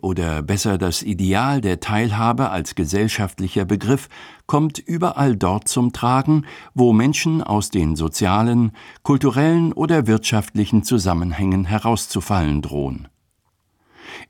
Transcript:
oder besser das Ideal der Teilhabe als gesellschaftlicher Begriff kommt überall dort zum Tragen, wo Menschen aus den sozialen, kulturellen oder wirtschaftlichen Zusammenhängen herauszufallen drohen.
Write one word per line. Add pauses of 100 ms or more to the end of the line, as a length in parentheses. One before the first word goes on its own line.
oder
besser
das
Ideal
der
Teilhabe
als
gesellschaftlicher
Begriff (400)
kommt
überall
dort
zum
Tragen, (280)
wo
Menschen
aus
den
sozialen, (320)
kulturellen
oder
wirtschaftlichen
Zusammenhängen
herauszufallen
drohen. (1200)